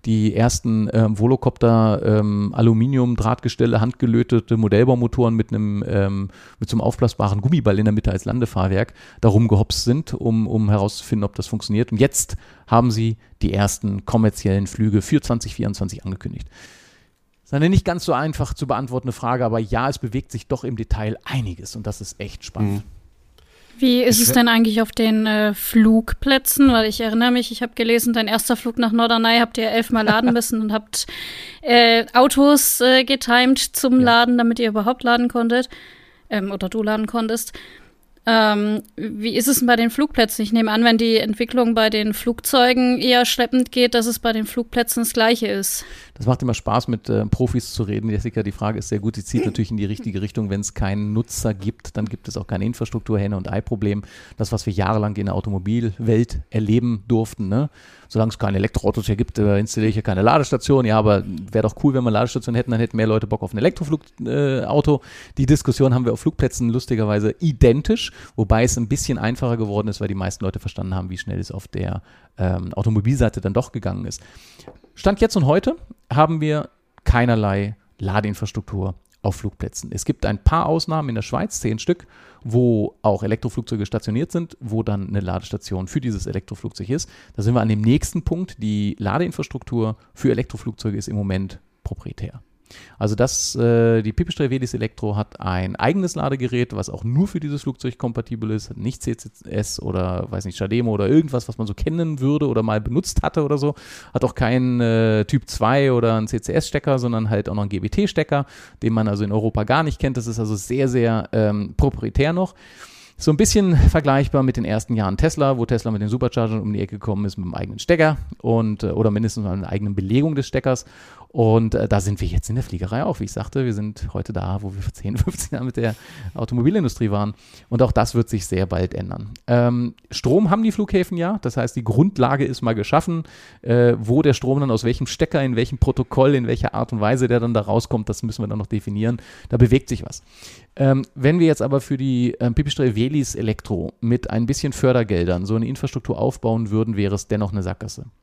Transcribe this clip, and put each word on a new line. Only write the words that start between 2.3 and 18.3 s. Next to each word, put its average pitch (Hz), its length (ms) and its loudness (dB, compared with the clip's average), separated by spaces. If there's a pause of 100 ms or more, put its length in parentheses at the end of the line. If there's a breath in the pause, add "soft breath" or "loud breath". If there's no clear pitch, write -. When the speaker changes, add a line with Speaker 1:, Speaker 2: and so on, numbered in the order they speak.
Speaker 1:
Aluminium-Drahtgestelle, 117 1300 2
handgelötete 117 760 2
Modellbaumotoren 117 800 4
mit 113 180 0
einem, 104 340 -2
ähm, 98 440 -2 (280 loud breath)
mit 107 120 -8
so 113 60 0
einem 110 40 2
aufblasbaren 104 600 0
Gummiball 113 380 2
in 107 60 2
der 107 80 4
Mitte 107 180 0
als 95 140 -4
Landefahrwerk 104 680 0 (260 loud breath)
da 113 80 6
rumgehopst 104 560 4
sind, 131 300 0
um, 113 320 0
um 110 240 0
herauszufinden, 104 540 0
ob 101 100 -6
das - 120 -6
funktioniert. 110 460 -2
Und 110 60 -2
jetzt - 380 0 (300 soft breath)
haben 120 240 4
sie 113 260 0 (260 soft breath)
die 92 100 0
ersten 98 520 0
kommerziellen 101 640 2
Flüge 107 360 0
für 151 180 2
zwanzig 113 340 -4
vierundzwanzig 98 500 -6
angekündigt. - 440 -10 (960 soft breath)
Das - 100 -10
ist - 20 -4
eine 156 160 4
nicht 196 160 2
ganz 175 180 -2
so 170 80 0
einfach 147 400 -2